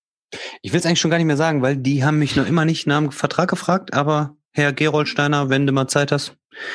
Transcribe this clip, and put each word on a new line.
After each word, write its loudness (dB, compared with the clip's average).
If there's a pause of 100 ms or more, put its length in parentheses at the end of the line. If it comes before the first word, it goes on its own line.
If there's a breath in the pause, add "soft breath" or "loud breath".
(640 loud breath)
Ich -12
will's 0
eigentlich 2
schon 0
gar 2
nicht 2
mehr 2
sagen, 0
weil 0
die 0
haben 2
mich 0
noch 0
immer 2
nicht -2
nach 2
dem -2
Vertrag -2
gefragt. -2
Aber 0 (160)
Herr 2
Gerolsteiner, 0
wenn 2
du 2
mal 2
Zeit 0
hast, -4 (380 loud breath)